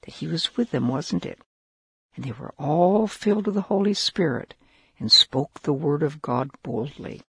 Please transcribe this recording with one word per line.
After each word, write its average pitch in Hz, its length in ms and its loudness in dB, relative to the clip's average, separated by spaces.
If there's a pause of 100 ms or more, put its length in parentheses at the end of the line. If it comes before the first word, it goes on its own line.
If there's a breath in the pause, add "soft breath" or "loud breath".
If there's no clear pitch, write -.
that - 140 -18
he 151 100 -8
was 165 320 -4
with 240 140 0
them, 123 160 0
wasn't 143 360 -2
it? - 160 -10 (760)
And 127 120 -10
they 123 60 -6
were - 260 -12
all 175 480 4
filled 208 400 0
with 196 80 -2
the 202 80 0
Holy 202 320 2
Spirit - 600 -2 (440 soft breath)
and 110 120 -2
spoke - 500 4
the 151 120 0
word 147 300 0
of 151 180 -2
God 131 300 -2 (120)
boldly. - 680 -8